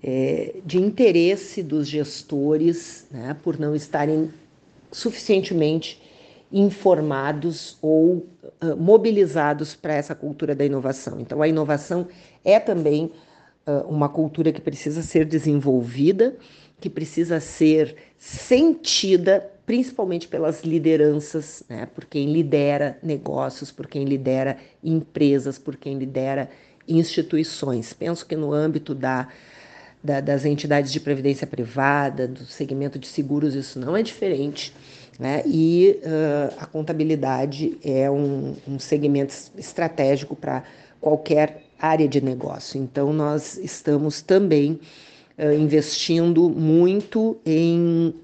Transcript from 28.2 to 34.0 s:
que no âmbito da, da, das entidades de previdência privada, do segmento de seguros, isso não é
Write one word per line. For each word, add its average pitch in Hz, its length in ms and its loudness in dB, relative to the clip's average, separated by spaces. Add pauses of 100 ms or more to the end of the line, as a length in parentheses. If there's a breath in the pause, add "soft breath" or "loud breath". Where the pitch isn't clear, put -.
que - 120 -8
no 151 160 -2
âmbito 151 420 -2
da, 131 320 -4 (760 loud breath)
da, 143 180 -2
das 143 240 0
entidades 147 480 0
de 143 80 -4
previdência 139 460 -2
privada, 131 840 -2
do 127 160 -12
segmento 139 560 -8
de - 80 -18
seguros, 143 480 -2
isso 135 240 -10
não 143 160 -4
é 226 80 0